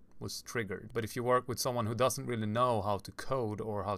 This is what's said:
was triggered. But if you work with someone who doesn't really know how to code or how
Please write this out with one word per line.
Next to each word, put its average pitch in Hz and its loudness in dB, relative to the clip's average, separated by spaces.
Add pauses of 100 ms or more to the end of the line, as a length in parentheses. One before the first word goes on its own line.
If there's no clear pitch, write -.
(180)
was 110 -8
triggered. 104 -4
But 117 0
if 107 -6
you 123 -2
work 123 4
with 117 -4
someone 120 0
who 113 0
doesn't 123 2
really 117 -2
know 117 4
how 101 2
to - -8
code 110 -2
or 104 -2
how 101 0